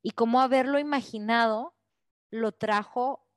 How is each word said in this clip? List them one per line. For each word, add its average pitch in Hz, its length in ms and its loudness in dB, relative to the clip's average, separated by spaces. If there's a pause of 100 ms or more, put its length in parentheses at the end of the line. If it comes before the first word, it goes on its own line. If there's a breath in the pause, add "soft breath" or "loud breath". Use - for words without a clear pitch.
Y 220 80 -4
cómo 233 300 2
haberlo 262 360 2
imaginado 233 960 -2 (560)
lo 220 220 -4
trajo 214 720 -4 (120)